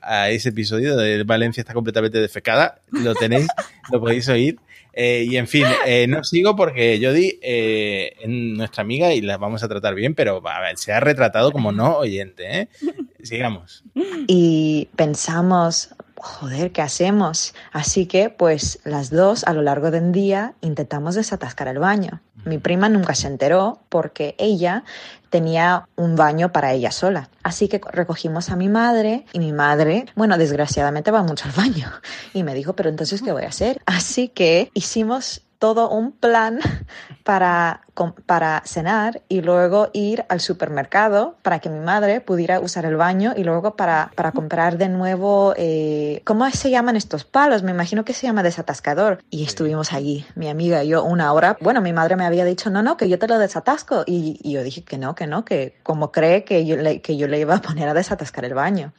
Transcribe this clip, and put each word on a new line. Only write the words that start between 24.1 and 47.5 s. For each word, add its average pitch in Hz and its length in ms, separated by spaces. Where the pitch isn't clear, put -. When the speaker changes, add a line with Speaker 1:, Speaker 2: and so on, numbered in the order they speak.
Speaker 3:
ella 190 440
tenía 170 680
un 170 200
baño 156 360
para 143 220
ella 123 180
sola. 180 380
Así 185 240
que 196 120
co-, - 120
recogimos 170 580
a 185 60
mi 185 120
madre 226 640
y 175 80
mi 156 140
madre, 151 520
bueno, 208 220
desgraciadamente 147 760
va 220 120
mucho 156 220
al 143 80
baño. 175 340
Y 190 100
me 143 120
dijo, 143 180
"Pero 170 160
entonces, 160 320
¿qué 247 100
voy 139 120
a - 60
hacer?". - 360
Así 185 440
que 175 440
hicimos 226 720
todo 220 320
un 226 200
plan 226 480
<laughs> - 360
para 175 580
com-, 170 200
para 160 400
cenar 214 640
y 190 120
luego 180 520
ir 208 340
al 180 140
supermercado 202 1000
para 165 160
que 170 100
mi 156 100
madre 202 400
pudiera 180 400
usar 175 260
el 156 100
baño 185 420
y 190 60
luego 170 320
para, 165 400
para 165 160
comprar 165 480
de 190 100
nuevo, 190 680
eh, 151 680
¿cómo 226 240
se 262 220
llaman 240 240
estos 160 300
palos? 269 360